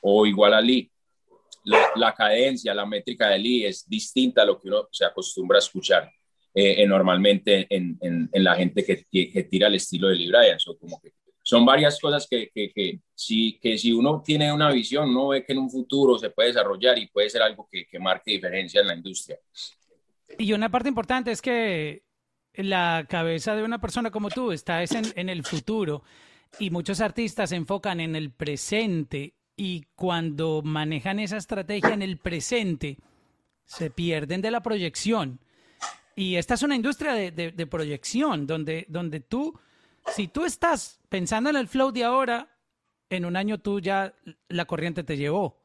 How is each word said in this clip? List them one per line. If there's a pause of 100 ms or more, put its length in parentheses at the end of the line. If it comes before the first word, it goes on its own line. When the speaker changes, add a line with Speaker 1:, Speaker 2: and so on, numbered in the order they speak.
Speaker 1:
o
igual
a
Lee. (720)
La,
la
cadencia,
la
métrica
de
Lee
es
distinta
a
lo
que
uno
se
acostumbra
a
escuchar, (420)
eh,
eh,
normalmente
en,
en,
en
la
gente
que,
que,
que
tira
el
estilo
de
Lee
Brian.
So,
como
que (300)
son
varias
cosas
que,
que,
que, (140)
si,
que
si
uno
tiene
una
visión,
uno
ve
que
en
un
futuro
se
puede
desarrollar
y
puede
ser
algo
que,
que
marque
diferencia
en
la
industria. (1000)
Speaker 2:
Y
una
parte
importante
es
que (520)
la
cabeza
de
una
persona
como
tú
está
es
en, (120)
en
el
futuro, (560)
y
muchos
artistas
se
enfocan
en
el
presente, (220)
y
cuando
manejan
esa
estrategia
en
el
presente, (680)
se
pierden
de
la
proyección. (760)
Y
esta
es
una
industria
de,
de,
de
proyección,
donde,
donde
tú, (560)
si
tú
estás (100)
pensando
en
el
flow
de
ahora, (640)
en
un
año
tú
ya (360)
la
corriente
te
llevó.